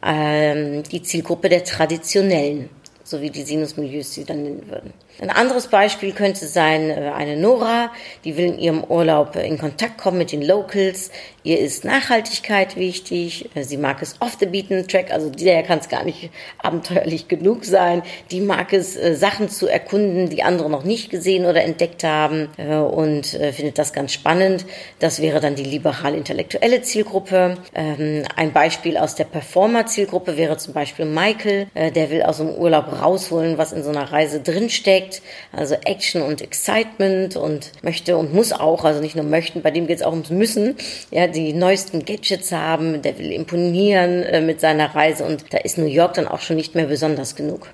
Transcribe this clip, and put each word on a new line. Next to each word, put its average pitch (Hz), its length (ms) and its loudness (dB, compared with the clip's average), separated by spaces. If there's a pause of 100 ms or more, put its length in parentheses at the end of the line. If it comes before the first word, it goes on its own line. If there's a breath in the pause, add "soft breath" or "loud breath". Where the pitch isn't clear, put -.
ähm, 151 760 2
die 170 180 -8
Zielgruppe 170 480 -2
der 180 140 6
Traditionellen, 160 1040 0 (340)
so 147 180 -8
wie 147 100 -6
die 147 100 -12
Sinusmilieus 147 720 -4
sie - 100 -12
dann 151 200 -6
nennen - 260 -10
würden. - 240 -12 (280 soft breath)
Ein 190 80 -6
anderes 247 380 2
Beispiel 202 440 2
könnte 196 340 -2
sein, 156 440 2
äh, 147 260 -4
eine 147 220 -4
Nora, 233 540 2 (320 loud breath)
die 156 140 -6
will 175 80 2
in 175 140 -2
ihrem 160 240 0
Urlaub, 156 520 2
äh, - 120 -2
in - 100 -2
Kontakt 156 420 -6
kommen 180 200 0
mit 170 120 0
den 147 100 -4
Locals. 190 680 0 (320 loud breath)
Ihr 165 160 2
ist - 260 -2
Nachhaltigkeit 220 920 0
wichtig, 175 760 -4
äh, 147 80 -4
sie 135 160 -6
mag 139 240 -2
es 147 200 -10
off 240 180 -4
the 196 80 2
beaten 190 400 -2
track, 185 260 0
also 156 160 -2
der 165 320 4
kann's 160 260 0
gar 123 160 -4
nicht 170 280 -8 (260 loud breath)
abenteuerlich 165 680 -2
genug 185 360 2
sein. 180 380 4 (300 loud breath)
Die 180 100 -4
mag 185 320 0
es, 185 240 0
äh, 170 160 2
Sachen 202 360 0
zu - 180 -2
erkunden, 185 640 0
die 151 120 -4
andere 165 260 2
noch 147 160 -2
nicht 226 280 -2
gesehen 180 340 0
oder 165 180 4
entdeckt 165 400 -2
haben, 151 540 0
äh, 147 200 -4
und, 151 580 0
äh, 147 160 0
findet 143 260 -4
das 147 160 -2
ganz 139 200 -4
spannend. 185 520 2 (320 loud breath)
Das 151 240 0
wäre 151 180 2
dann 143 140 0
die 135 100 -6
liberal-intellektuelle 147 1160 -2
Zielgruppe. 185 760 0 (180)
Ähm, 151 480 -2 (120)
ein 156 160 0
Beispiel 160 460 2
aus 160 160 0
der 208 120 -2
Performer-Zielgruppe 190 1120 0
wäre 156 200 0
zum 147 160 -10
Beispiel 147 320 -4
Michael, 196 680 0
äh, 160 160 0
der 156 180 2
will 160 140 2
aus 156 140 2
dem 156 120 -2
Urlaub 151 500 2
rausholen, 165 600 0
was 156 140 0
in 156 100 -6
so 147 80 -4
einer 143 200 -4
Reise 151 280 0
drinsteckt, 190 640 2 (480 loud breath)
also 143 320 -2
Action 190 380 -2
und 143 200 -4
Excitement 190 960 0
und 151 360 -4 (100)
möchte 175 340 0
und 156 180 0
muss 220 200 4
auch, 165 320 2
also 147 160 4
nicht 156 160 -4
nur 151 80 -2
möchten, 160 360 0
bei 156 80 4
dem 165 160 0
geht's 170 160 -2
auch 160 120 0
ums 156 160 -4
Müssen, 214 480 2 (340 loud breath)
ja, 175 160 4
die 156 240 -2
neuesten 180 540 2
Gadgets 190 480 -4
haben, 160 480 -2
der - 180 -2
will - 140 -6
imponieren, 175 880 2
äh, 165 160 2
mit 160 220 0
seiner 156 340 4
Reise 151 300 2
und 151 240 -4
da - 80 -2
ist - 200 -2
New 160 100 2
York 170 260 4
dann 175 120 0
auch - 140 -6
schon - 160 -2
nicht 156 180 -4
mehr 165 120 2
besonders 143 500 -2
genug. 151 380 -8